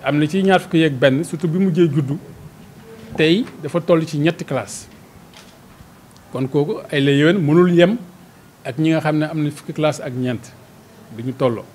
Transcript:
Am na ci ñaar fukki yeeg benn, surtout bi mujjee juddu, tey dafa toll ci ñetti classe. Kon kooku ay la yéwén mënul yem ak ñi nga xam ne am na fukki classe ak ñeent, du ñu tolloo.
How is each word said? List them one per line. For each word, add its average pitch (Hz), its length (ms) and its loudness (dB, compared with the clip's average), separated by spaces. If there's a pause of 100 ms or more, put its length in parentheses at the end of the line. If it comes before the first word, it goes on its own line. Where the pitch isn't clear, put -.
Am 139 140 0
na 151 100 2
ci 185 160 -2
ñaar 190 180 4
fukki 175 160 -2
yeeg 160 160 4
benn, 135 300 2
surtout 170 240 -6
bi 165 120 0
mujjee 180 300 4
juddu, 143 280 -2 (960)
tey 170 300 2 (160)
dafa 160 200 -4
toll 165 240 2
ci 147 120 -6
ñetti 165 280 0
classe. - 420 -8 (1400)
Kon 131 160 -4
kooku 147 300 -2 (140)
ay 143 100 0
la 139 100 4
yéwén 151 300 4
mënul 175 320 4
yem 175 240 4 (680)
ak 120 120 -10
ñi 156 140 0
nga 160 100 2
xam 156 160 -2
ne 156 80 0
am 156 180 -6
na 147 80 -2
fukki 147 220 -14
classe 151 280 -2
ak 131 120 -10
ñeent, 127 280 -4 (760)
du 113 80 -12
ñu 127 100 -8
tolloo. 120 420 -2